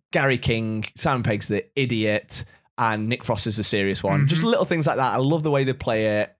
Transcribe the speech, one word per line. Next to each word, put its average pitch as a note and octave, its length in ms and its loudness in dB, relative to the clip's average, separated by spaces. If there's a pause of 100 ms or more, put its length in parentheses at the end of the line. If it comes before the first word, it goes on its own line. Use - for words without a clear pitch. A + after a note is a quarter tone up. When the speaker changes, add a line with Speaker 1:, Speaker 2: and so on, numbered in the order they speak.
(120)
Speaker 1:
Gary C#3 260 2
King, A2+ 480 -2 (100)
Simon C3 280 0
Pegg's G#2+ 240 -2
the G2+ 180 -2 (100)
idiot, A2 680 -2 (320)
and A2 320 0
Nick - 140 -4
Frost A2 240 -2
is G#2 100 -2
the G#2+ 60 -2
serious G2 400 0
one. G2 180 2
Speaker 2:
Mm-hmm. C#3 60 4
Speaker 1:
Just D#3+ 160 2
little A#3 220 2
things D#3+ 200 0
like C3+ 120 0
that. B2+ 160 2
I G#2+ 40 0
love C#3+ 240 2
the D#3 100 -2
way C#3 120 2
they C3 100 0
play A2 480 0
it, - 180 -6